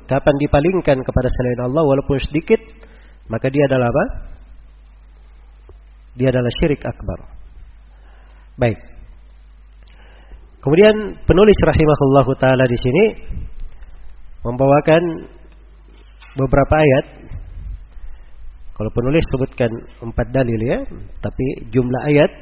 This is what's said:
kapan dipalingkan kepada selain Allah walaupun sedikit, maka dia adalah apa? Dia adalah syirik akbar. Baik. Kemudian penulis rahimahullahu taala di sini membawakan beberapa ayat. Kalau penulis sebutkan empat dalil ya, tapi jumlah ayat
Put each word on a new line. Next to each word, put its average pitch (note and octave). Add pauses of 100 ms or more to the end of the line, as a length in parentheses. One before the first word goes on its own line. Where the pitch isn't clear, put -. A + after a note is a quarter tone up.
kapan C#3+
dipalingkan D3+
kepada B2+
selain B2 (120)
Allah D#3
walaupun C3+
sedikit, F#3 (720)
maka A2+
dia C#3+
adalah C3
apa? C#3 (2000)
Dia B2+
adalah B2
syirik D3
akbar. F#2+ (1400)
Baik. A#2 (1800)
Kemudian G3
penulis F#3+
rahimahullahu C#3+
taala C3
di A#2+
sini C#3 (1400)
membawakan C#3 (1300)
beberapa C3+
ayat. D3+ (1700)
Kalau G#2+
penulis C#3
sebutkan B2+ (320)
empat A#2
dalil A#2+
ya, C#3+ (460)
tapi A2+
jumlah B2
ayat D3 (120)